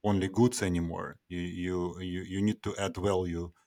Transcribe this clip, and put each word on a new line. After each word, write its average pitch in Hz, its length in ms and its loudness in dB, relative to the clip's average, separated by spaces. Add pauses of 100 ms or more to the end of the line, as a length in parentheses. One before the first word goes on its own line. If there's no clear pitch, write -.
only 98 260 2
goods 120 340 4
anymore. 85 540 -2 (100)
You, 90 140 -6
you, 90 600 -4
you, 92 200 -4 (120)
you 98 80 0
need 107 220 2
to 104 140 -2
add 95 200 -2
value, 90 540 0 (160)